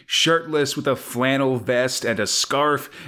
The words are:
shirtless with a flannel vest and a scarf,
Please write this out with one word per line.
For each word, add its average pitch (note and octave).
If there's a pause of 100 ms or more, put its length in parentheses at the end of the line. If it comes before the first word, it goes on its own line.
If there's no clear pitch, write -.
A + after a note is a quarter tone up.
shirtless D#3
with C#3+
a C3
flannel C3
vest B2
and A2+
a G2+
scarf, C#3+ (180)